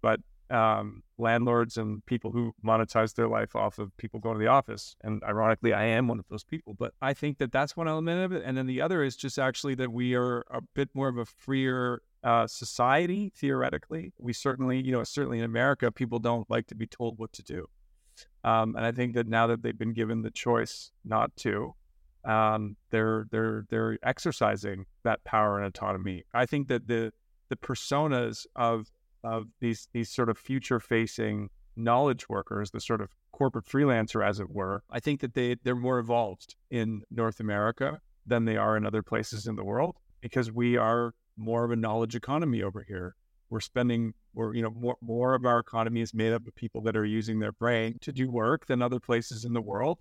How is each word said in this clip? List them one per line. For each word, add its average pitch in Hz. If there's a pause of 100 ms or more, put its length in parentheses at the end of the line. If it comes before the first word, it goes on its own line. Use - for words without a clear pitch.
but, 110 (320)
um, 104 (120)
landlords 117
and 107
people 117
who 117 (100)
monetize 110
their 117
life 110
off 107
of 101
people 113
going 113
to 107
the 113
office, 123
and 110
ironically, 110
I 104
am 117
one 113
of -
those 107
people, 156
but 117
I 135
think 147
that 127
that's 139
one 165
element 165
of 185
it. 175
And 131
then 131
the 127
other 165
is 131
just 139
actually 131
that 127
we 123
are 123 (100)
a 127 (140)
bit 139
more 135
of 123
a 117
freer, 127 (220)
uh, 117
society, 175
theoretically. 143
We 120
certainly, 131
you 131
know, 117
certainly 131
in 113
America, 120
people 120
don't 117
like 117
to -
be 110
told 117
what 110
to -
do. - (800)
Um, 113
and 113
I 117
think 123
that 120
now 113
that 117
they've 113
been 113
given 113
the 110
choice - (140)
not 110
to, 104 (500)
um, 110 (140)
they're, 110
they're, 110
they're 110
exercising 104 (180)
that 110
power 107
and 101
autonomy. 95 (100)
I 123
think 143
that 120
the, 113 (360)
the 131
personas 131
of, 117 (360)
of 113 (140)
these, 117
these 117
sort 120
of 110
future-facing 113 (240)
knowledge 120
workers, 104
the 113
sort 110
of 101 (240)
corporate 127
freelancer, 117
as 101
it 95
were, 98
I 123
think 147
that 127
they, 123
they're 123
more 123
evolved 117 (160)
in 113
North 113
America 113 (260)
than 117
they 110
are 107
in 107
other 104
places 110
in 107
the 98
world 123 (240)
because 117
we 120
are 117 (220)
more 113
of 117
a 120
knowledge 113
economy 131
over 98
here. 92 (340)
We're 110
spending, 117 (220)
we're, 113
you 117
know, 110
more, 120
more 120
of 123
our 120
economy 117
is 113
made 113
up 117
of -
people 110
that 110
are 107
using 110
their 107
brain 117
to 151
do 131
work 120
than 123
other 123
places 117
in 120
the 117
world. 113